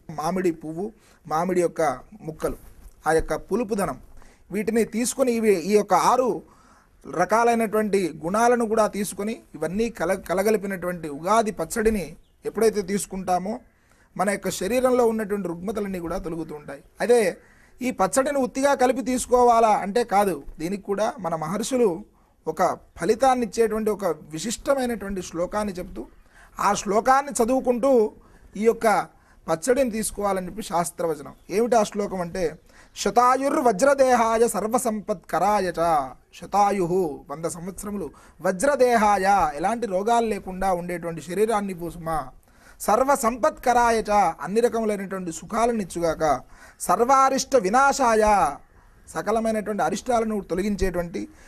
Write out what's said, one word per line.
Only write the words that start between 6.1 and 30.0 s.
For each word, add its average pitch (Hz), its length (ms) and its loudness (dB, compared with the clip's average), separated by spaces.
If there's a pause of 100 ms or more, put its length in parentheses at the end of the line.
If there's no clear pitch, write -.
రకాలైనటువంటి 208 1120 2
గుణాలను 233 400 2
కూడా 214 220 2
తీసుకొని 202 540 -6 (140)
ఇవన్నీ 185 340 -2
కల-, 180 240 -4
కలగలిపినటువంటి 185 960 -2
ఉగాది 202 420 0
పచ్చడిని 196 640 -2 (300)
ఎప్పుడైతే 208 360 0
తీసుకుంటామో 190 800 -4 (580)
మన 185 120 0
యొక్క 196 200 -4
శరీరంలో 247 580 2
ఉన్నటువంటి 208 400 -2
రుగ్మతలన్నీ 190 520 -6
కూడా 170 180 -6
తొలగుతూ 165 380 -8
ఉంటాయి. 147 280 -16 (180)
అదే 208 360 4 (440)
ఈ 254 100 -2
పచ్చడిని 262 460 0
ఉత్తిగా 269 360 2
కలిపి 262 280 2
తీసుకోవాలా 240 680 4
అంటే 196 360 2
కాదు, 190 400 0 (160)
దీనికి 190 240 -6
కూడా 202 360 -2
మన 170 160 -4
మహర్షులు 202 680 0 (440)
ఒక 160 260 0
ఫలితాన్ని 247 720 0
ఇచ్చేటువంటి 214 460 0
ఒక 190 140 -4
విశిష్టమైనటువంటి 202 1160 -4
శ్లోకాన్ని 180 520 -4
చెప్తూ 175 320 -12 (540)
ఆ 196 140 2
శ్లోకాన్ని 247 720 0
చదువుకుంటూ 247 680 2 (460)
ఈ 202 60 -4
యొక్క 220 440 2 (420)
పచ్చడిని 254 420 0
తీసుకోవాలని 196 560 -4